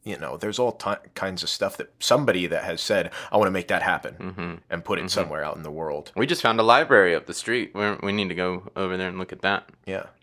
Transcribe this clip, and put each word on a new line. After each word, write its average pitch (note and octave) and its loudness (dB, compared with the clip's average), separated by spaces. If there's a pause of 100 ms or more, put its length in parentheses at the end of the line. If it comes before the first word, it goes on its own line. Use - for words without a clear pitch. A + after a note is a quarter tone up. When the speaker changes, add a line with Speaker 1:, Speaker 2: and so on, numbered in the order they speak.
Speaker 1:
you G#2 -8
know, C#2+ -8
there's G#2 -6
all A#2+ 2
ti-, - -6
kinds F#2 -4
of E2+ -6
stuff - -4
that - -10
somebody A#2+ 2
that E2 -2
has E2 -6
said, F#2 0 (220)
"I G#2 2
wanna G#2 4
make F#2 -2
that F2+ 0
happen," F2 -2
Speaker 2:
Mm-hmm. F2 -8 (160)
Speaker 1:
and F2 -6
put F#2 -2
it - -6
Speaker 2:
Mm-hmm. F#2 -8
Speaker 1:
somewhere D#2+ -2
out D#2 -6
in D#2 -14
the D2+ -10
world. D2+ -8
Speaker 2:
We G#2 0
just E3+ -2
found A2+ 4
a - 4
library A2+ 8
up D2+ -4
the - -8
street. - -2
We're, G#2 0
we G2 0
need G#2 0
to F2 -4
go F2+ -4
over F#2 -2
there F#2 -4
and F#2 -8
look F#2 -8
at F#2 -12
that. G2 0 (160)
Speaker 1:
Yeah. F#2+ -6 (180)